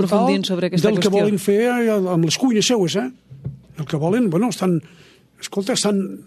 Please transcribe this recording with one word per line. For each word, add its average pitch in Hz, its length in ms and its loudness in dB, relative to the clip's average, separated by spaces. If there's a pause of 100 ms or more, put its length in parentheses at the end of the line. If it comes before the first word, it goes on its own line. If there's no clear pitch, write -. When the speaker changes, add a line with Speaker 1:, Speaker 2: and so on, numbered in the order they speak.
Speaker 1:
aprofundint 190 420 2
Speaker 2:
tal, 190 80 -4
Speaker 1:
sobre 175 160 -2
aquesta 180 220 2
Speaker 2:
del 214 100 2
Speaker 1:
qüestió. 196 100 2
Speaker 2:
que 190 60 2
volen 208 240 2
fer, 202 240 0
eh, 240 340 0 (160)
amb 165 140 2
les 156 100 -2
cuines 220 300 2
seues, 190 320 0
eh? 247 80 -2 (720)
El 151 100 -8
que 160 80 -2
volen, 190 320 0
bueno, 190 220 0
estan... 185 240 0 (640)
Escolta, 202 400 -4
estan, 202 220 0 (260)